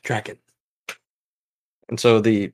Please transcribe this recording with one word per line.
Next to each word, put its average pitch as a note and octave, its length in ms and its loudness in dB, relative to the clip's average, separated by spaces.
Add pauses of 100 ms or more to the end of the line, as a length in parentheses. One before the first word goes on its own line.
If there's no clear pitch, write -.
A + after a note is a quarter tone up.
dragon. - 340 -8 (1500)
And A#2 100 -8
so A#2 220 4
the G#2 340 0